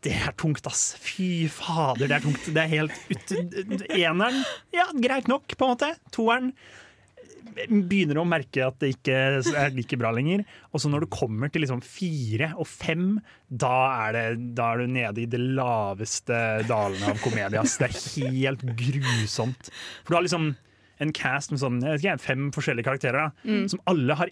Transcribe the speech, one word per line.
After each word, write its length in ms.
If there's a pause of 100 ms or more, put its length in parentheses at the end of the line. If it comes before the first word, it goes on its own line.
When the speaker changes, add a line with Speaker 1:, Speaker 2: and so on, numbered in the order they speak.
Speaker 1:
det 100
er 240
tungt, 320
ass. 320
Fy 480
fader, 640
det 20
er 80
tungt. 340
Det 40
er 100
helt 240 (180)
ut-, 800
eneren, 540 (300)
ja, 100 (100)
greit 360
nok, 180
på 160
en 140
måte. 180 (160)
Toeren, 400 (1040)
begynner 640
å 60
merke 400
at 100
det 200
ikke 160 (420)
er 160
like 260
bra 140
lenger. 320 (320)
Og 40
så 120
når 100
du 60
kommer 440
til 120
liksom 180
fire 720
og 120
fem, 520 (300)
da 580
er 60
det, 400
da 200
er 40
du 160
nede 300
i 20
det 140
laveste 1300
dalene 420
av 80
komedie, 400
ass. 220
Det 100
er 400
helt 320
grusomt. 1120 (320)
For 100
du 40
har 100
liksom 280 (440)
en 140
cast 360
med 100
sånn, 220
jeg 160
vet 80
ikke, 160
fem 300
forskjellige 340
karakterer 400
da, 60 (180)
Speaker 2:
Mm. 200
Speaker 1:
som 180
alle 260
har 180